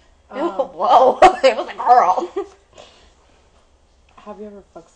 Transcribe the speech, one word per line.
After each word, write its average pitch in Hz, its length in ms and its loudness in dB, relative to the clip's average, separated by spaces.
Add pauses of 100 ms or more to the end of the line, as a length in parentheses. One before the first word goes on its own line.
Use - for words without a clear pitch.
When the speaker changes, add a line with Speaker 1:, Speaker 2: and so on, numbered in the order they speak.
(300)
Speaker 1:
Um, 302 200 -8
Speaker 2:
<laughs> 185 240 -8
Whoa, 247 480 2
it 262 340 4
was 330 120 -8
a 202 60 -16
girl. 240 600 2
<laughs> - 1800 -20
Speaker 1:
Have 202 240 -20
you 214 60 -16
ever 202 160 -20 (100)
fucked 170 240 -20